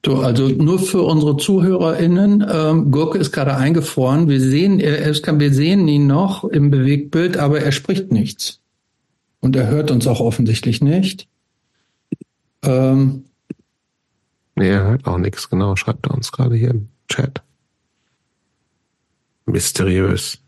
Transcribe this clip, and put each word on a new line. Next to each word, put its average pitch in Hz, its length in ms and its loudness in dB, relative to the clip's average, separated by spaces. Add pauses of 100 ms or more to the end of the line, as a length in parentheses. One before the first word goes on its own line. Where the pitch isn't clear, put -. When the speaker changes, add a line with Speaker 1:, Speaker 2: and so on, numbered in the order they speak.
Speaker 1:
So, 135 140 0
also 131 260 0
nur 156 320 2
für 185 240 -2
unsere 151 320 2
ZuhörerInnen, 185 1120 2
ähm, 156 420 2
Gurke 156 260 0
ist 156 160 -2
gerade 135 240 -2
eingefroren. 147 720 0
Wir 135 100 2
sehen, 160 400 2
er, 151 200 0
er 151 100 -2
ist, 147 180 -4
wir 143 260 2
sehen 170 360 2
ihn 143 180 4
noch 190 380 0
im 143 260 2
Bewegtbild, 147 640 0
aber 143 240 0
er 143 140 -2
spricht 190 380 -4
nichts. - 500 -4 (800)
Und 131 160 0
er 120 100 0
hört 147 240 -2
uns 123 160 0
auch 120 140 -2
offensichtlich 113 600 -2
nicht. 185 460 0 (1400)
Ähm. 135 600 0 (1300)
Speaker 2:
Nee, 95 140 0
er 98 160 0
hört 127 220 -2
auch 90 100 -2
nichts, 98 320 -6
genau, 95 260 -2
schreibt - 320 -6
er - 60 -4
uns 120 180 -8
gerade 123 240 -2
hier 117 160 0
im 107 160 -4 (220)
Chat. - 340 -6 (2000)
Mysteriös. 95 1040 -2